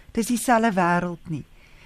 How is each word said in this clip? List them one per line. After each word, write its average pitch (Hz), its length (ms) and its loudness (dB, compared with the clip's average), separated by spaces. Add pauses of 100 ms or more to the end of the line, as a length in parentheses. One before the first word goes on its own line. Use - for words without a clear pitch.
(120)
dis 226 140 -2
dieselfde 233 460 2
wêreld 175 560 0
nie. 147 160 -8 (420)